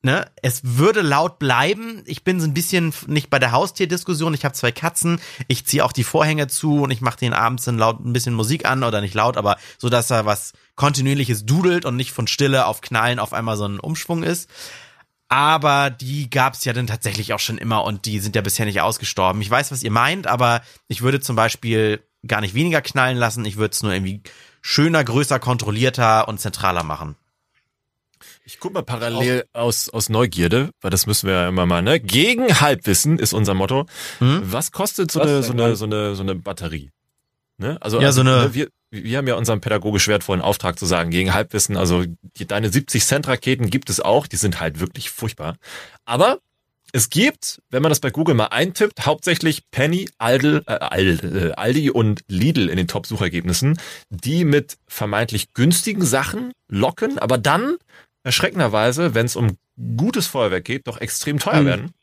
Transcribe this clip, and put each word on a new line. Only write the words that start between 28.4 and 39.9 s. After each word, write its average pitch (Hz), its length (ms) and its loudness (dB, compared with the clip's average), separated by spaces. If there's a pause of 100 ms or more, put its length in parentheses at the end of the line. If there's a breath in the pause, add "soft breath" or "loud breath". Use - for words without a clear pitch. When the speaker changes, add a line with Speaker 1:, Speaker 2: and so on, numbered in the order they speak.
Speaker 2:
Ich - 140 -20
guck 185 140 -8
mal 190 100 -4
parallel 120 680 -2
aus, 117 360 -2
aus 110 200 -4
Neugierde, 107 600 2 (120)
weil 95 100 -2
das 92 160 2
müssen 104 200 0
wir 95 60 2
ja 90 160 2
immer 92 160 2
mal, 87 160 2
ne? 139 180 4
Gegen 165 640 4
Halbwissen 147 560 2
ist - 160 0
unser 98 220 2
Motto. 131 320 0 (320 loud breath)
Speaker 1:
Hm? 135 260 4
Speaker 2:
Was 113 260 -4
kostet 190 400 -2
so 156 80 -2
Speaker 3:
Was 147 80 4
Speaker 2:
eine, 143 80 4
Speaker 3:
denn, 139 80 2
Speaker 2:
so 120 100 -2
eine, 120 100 0
Speaker 3:
Mann? 117 120 4
Speaker 2:
so 104 100 -6
eine, 107 300 -2
so 95 80 -6
eine 95 120 -2
Batterie? 82 560 -8 (680)
Ne? 139 240 -6
Also, 110 180 0
Speaker 1:
Ja, 139 80 6
Speaker 2:
also, 131 160 6
Speaker 1:
so 131 60 6
eine 123 180 6
Speaker 2:
ne, 117 60 -2
wir, 139 160 -4 (200)
wir 110 280 -6
haben 139 100 -2
ja 120 80 0
unseren 113 240 0
pädagogisch 104 480 0